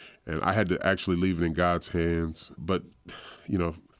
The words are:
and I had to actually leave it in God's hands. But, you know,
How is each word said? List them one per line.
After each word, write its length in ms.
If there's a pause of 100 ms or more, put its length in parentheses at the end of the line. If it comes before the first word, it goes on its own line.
(260)
and 160
I 120
had 160
to 160
actually 300
leave 260
it 20
in 80
God's 360
hands. 680
But, 260 (640)
you 120
know, 160 (260)